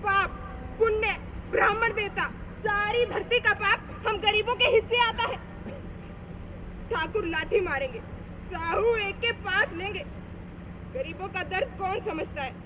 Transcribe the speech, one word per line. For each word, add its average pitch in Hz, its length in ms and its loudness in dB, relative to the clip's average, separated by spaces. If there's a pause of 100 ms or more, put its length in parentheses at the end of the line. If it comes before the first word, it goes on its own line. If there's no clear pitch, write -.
पाप, 392 260 4 (500)
पुण्य, 427 380 4 (340)
ब्राह्मण 440 420 4
देवता, 392 300 -2 (360)
सारी 440 460 2
धरती 427 340 0
का 440 140 4
पाप 415 540 0
हम 440 100 2
गरीबों 427 380 4
के - 100 2
हिस्से 453 320 4 (100)
आता 453 160 0
है। 494 140 -2 (1500)
ठाकुर 349 360 0
लाठी 330 340 2
मारेंगे, 277 400 0 (400)
साहू 349 560 2
एक 403 240 0
के 466 120 2
पांच 403 420 2
लेंगे। 381 300 -4 (920)
गरीबों 370 340 -4
का 370 160 -4
दर्द 381 360 -2
कौन 381 220 0
समझता 320 420 -4
है? 262 220 -8